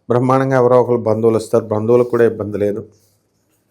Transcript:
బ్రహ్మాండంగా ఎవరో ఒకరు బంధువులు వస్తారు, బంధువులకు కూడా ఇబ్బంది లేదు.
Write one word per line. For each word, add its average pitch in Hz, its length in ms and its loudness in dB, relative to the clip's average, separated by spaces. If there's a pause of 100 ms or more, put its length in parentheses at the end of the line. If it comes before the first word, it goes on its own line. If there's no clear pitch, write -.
బ్రహ్మాండంగా 131 480 0
ఎవరో 123 240 4
ఒకరు 120 160 0
బంధువులు 110 400 0
వస్తారు, 110 280 -2
బంధువులకు 110 440 0
కూడా 120 160 0
ఇబ్బంది 104 340 -4
లేదు. 104 300 -6 (840)